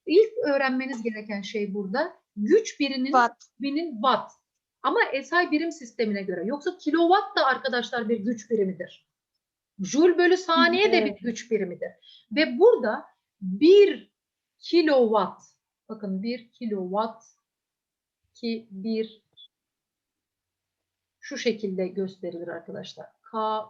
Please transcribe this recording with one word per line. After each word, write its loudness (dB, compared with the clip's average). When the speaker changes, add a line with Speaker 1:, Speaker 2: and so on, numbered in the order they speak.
Speaker 1:
İlk 4
öğrenmeniz -2
gereken -8
şey -6
burada -4
güç 0
birinin -2
Speaker 2:
Watt. 2
Speaker 1:
birinin -4
watt. 0
Ama 0
S 0
I -2
birim 0
sistemine -6
göre. -6
Yoksa -6
kilowatt 2
da 2
arkadaşlar -2
bir -2
güç -6
birimidir. -4
Joule 4
bölü 4
saniye 4
de 4
bir -4
Speaker 3:
Evet. -14
Speaker 1:
güç -8
birimidir. -4
Ve 0
burada 4
bir 4
kilowatt, 2
bakın -6
bir -8
kilowatt -6
ki -6
bir -6
şu -14
şekilde -4
gösterilir -8
arkadaşlar. -14
K -4